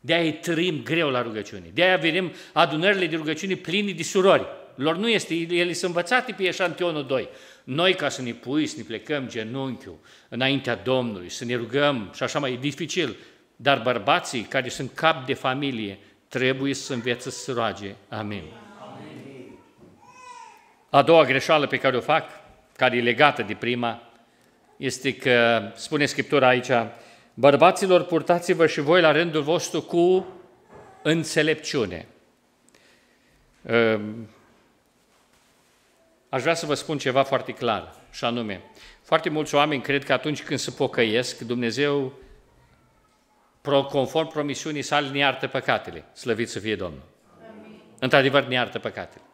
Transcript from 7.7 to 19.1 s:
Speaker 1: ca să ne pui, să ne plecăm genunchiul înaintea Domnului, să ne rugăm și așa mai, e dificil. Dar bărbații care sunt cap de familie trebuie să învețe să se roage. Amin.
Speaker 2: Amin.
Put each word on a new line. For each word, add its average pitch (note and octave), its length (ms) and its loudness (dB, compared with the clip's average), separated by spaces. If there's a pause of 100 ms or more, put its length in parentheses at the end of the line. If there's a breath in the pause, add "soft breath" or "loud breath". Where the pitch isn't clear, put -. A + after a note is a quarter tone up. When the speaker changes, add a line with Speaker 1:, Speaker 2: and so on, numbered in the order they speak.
Speaker 1:
ca D3 140 -2
să C3 140 -6
ne A#2+ 100 -6
pui, C#3 340 -2
să - 100 -8
ne A2+ 60 -12
plecăm A#2 460 -6
genunchiul A2+ 680 -8 (300 soft breath)
înaintea B2+ 460 0
Domnului, G#2+ 540 -2
să - 160 -10
ne A#2+ 100 -4
rugăm A#2+ 600 0
și - 80 -6
așa C3 160 -4
mai, C3+ 140 -4
e A#2+ 40 -6
dificil. C#3+ 600 -4 (400 loud breath)
Dar C3 260 2
bărbații B2 600 0
care B2+ 260 -4
sunt B2+ 260 -8
cap D#3 320 0
de C3 80 -2
familie B2+ 640 -4 (300 soft breath)
trebuie C3 460 0
să - 180 -8
învețe A#2+ 380 -4
să - 80 -12
se - 140 -10
roage. G#2 420 -4 (140)
Amin. G#2 340 -8 (380)
Speaker 2:
Amin. - 800 -18 (1300)